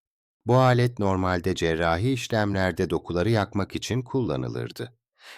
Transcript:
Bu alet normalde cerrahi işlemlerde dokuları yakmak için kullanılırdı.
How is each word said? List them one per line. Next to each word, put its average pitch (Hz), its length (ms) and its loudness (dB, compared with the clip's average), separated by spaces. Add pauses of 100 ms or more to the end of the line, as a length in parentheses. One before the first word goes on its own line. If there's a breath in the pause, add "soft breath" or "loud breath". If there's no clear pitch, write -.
(460)
Bu 117 100 4
alet 123 440 4
normalde 95 560 0
cerrahi 85 560 0
işlemlerde 98 760 0
dokuları 87 400 0
yakmak 98 460 0
için 127 260 -4
kullanılırdı. 101 960 -6 (400 loud breath)